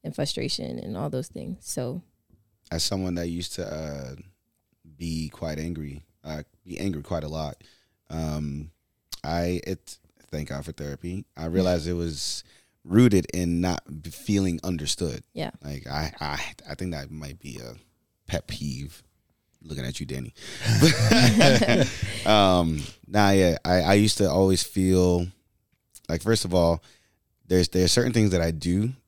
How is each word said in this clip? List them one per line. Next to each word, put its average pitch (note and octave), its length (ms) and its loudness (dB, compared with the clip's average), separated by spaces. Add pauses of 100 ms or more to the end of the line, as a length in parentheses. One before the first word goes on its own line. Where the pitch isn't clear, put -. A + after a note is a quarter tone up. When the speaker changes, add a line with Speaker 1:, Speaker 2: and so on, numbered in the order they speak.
Speaker 1:
and D#3 100 -8
frustration - 640 -6
and G2 180 -10
all C#3+ 120 -4
those B2+ 200 -6
things. - 360 -12
So B2+ 360 -8 (680)
Speaker 2:
as E2 140 -4
someone F#2+ 320 -2
that F2 140 -6
used E2+ 240 -8
to, - 120 -8
uh, D2 500 -10 (800)
be D#2+ 320 -6
quite D#2 300 -8
angry, D#2 420 -8 (220)
uh, D2+ 200 -10 (220)
be F2+ 140 -12
angry E2+ 220 -4
quite D#2+ 220 -6
a D2+ 60 -8
lot, D#2 340 -8 (460)
um, D2+ 600 -6 (520)
I, E2+ 420 -2
it, - 320 -10 (340)
thank D2+ 180 -8
God C#2+ 160 -8
for - 80 -12
therapy. D2+ 520 -10 (120)
I D#2+ 80 -8
realized F2 420 2
it F2+ 60 -2
was E2 500 -6 (400)
rooted G2+ 500 6
in F2 280 0
not F2+ 220 -2 (180)
b-, E2 80 -14
feeling F#2+ 540 0
understood. E2 600 -4 (100)
Speaker 1:
Yeah. - 180 -8 (120)
Speaker 2:
Like, C#2+ 240 -12
I, D2 320 -6
I, D2 200 -6 (300)
I D2 60 -10
think F#2 180 -6
that C#2 180 -10
might D2 280 -14
be B1+ 200 -14
a A#1+ 160 -16 (520)
pet - 200 -4
peeve. C#2+ 560 -10 (600)
Looking C#2+ 220 -10
at C2 140 -8
you, C#2+ 80 -8
Danny. C2+ 260 -10 (480)
<laughs> C3 1040 6 (400)
Um, F2+ 560 6 (260)
nah, G2+ 240 4
yeah. F#2 340 6
I, F2+ 160 4
I E2+ 140 4
used G#2 240 4
to F#2+ 100 4
always F#2+ 340 4
feel F2+ 640 2 (840)
like, E2 120 -2
first A2 240 0
of F2+ 80 -4
all, E2+ 300 4 (640)
there's, F2+ 220 2
there F#2 140 0
are F2+ 60 2
certain B2 240 2
things G#2+ 180 4
that F2+ 100 0
I E2 100 0
do F2 400 -2 (160)